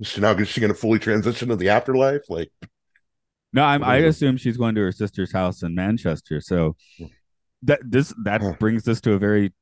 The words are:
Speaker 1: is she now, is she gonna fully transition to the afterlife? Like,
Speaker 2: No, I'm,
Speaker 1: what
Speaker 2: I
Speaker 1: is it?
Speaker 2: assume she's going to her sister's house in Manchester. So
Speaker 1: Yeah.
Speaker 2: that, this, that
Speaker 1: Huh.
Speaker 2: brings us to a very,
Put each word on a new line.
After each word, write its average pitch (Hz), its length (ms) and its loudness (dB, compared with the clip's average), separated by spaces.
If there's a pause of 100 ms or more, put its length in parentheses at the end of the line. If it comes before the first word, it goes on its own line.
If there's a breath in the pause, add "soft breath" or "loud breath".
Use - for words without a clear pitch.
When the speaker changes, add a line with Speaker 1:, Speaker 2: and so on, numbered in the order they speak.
Speaker 1:
is 107 60 -10
she - 140 -8
now, 107 120 4
is 98 160 0
she - 120 -6
gonna 104 140 2
fully 110 240 2
transition 113 500 -2
to 117 80 0
the 90 140 0
afterlife? 131 580 2
Like, 85 220 -8 (1000)
Speaker 2:
No, 139 120 2
I'm, 143 160 2
Speaker 1:
what 123 80 -2
Speaker 2:
I 127 100 4
Speaker 1:
is 160 60 4
it? 160 40 4
Speaker 2:
assume 139 280 2
she's 120 200 -4
going 117 180 0
to 107 80 0
her 92 100 0
sister's 98 400 -6
house 92 300 -2
in 85 120 -6
Manchester. 90 680 -2
So 80 360 0 (220 loud breath)
Speaker 1:
Yeah. 82 100 -16 (560 loud breath)
Speaker 2:
that, 143 200 2
this, 123 300 0 (100)
that 104 180 0
Speaker 1:
Huh. 95 180 -2
Speaker 2:
brings 110 280 0
us 113 140 0
to 110 120 2
a 98 40 2
very, 104 440 0